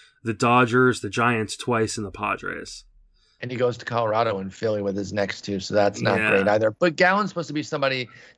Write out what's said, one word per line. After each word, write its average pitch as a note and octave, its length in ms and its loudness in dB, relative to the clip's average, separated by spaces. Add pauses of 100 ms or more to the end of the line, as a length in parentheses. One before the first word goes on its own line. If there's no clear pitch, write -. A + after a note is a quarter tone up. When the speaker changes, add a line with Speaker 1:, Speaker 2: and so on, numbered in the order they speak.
(220)
Speaker 1:
the A2+ 120 -4
Dodgers, B2 640 4
the G#2 80 -8
Giants A#2 480 0
twice, A2+ 400 0
and G#2+ 80 -6
the F#2+ 60 -10
Padres. F#2+ 760 -8 (560)
Speaker 2:
And B2 100 -10
he B2+ 60 -8
goes A#2+ 220 0
to - 80 -14
Colorado A2+ 520 0
and F#2+ 140 -8
Philly G#2+ 300 -2
with G2 140 -2
his G2 180 -6
next G2+ 280 -2
two, G2 180 -4
so F#2 140 -8
that's G2+ 280 2
not G#2+ 160 2
Speaker 1:
Yeah. G#2+ 120 0
Speaker 2:
great G2 180 4
either. G#2+ 240 2
But E3+ 240 0
Gallen's F#3 340 2
supposed E3 180 -6
to D3 60 -10
be D3 80 -4
somebody C3+ 460 -2 (300)